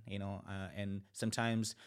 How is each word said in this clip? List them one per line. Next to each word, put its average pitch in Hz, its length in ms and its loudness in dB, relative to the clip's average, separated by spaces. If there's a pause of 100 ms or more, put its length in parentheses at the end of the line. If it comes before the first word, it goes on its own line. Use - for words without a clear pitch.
You 98 120 -4
know, 98 280 -4
uh, 98 300 -4
and 101 260 0 (100)
sometimes, 113 640 2 (120)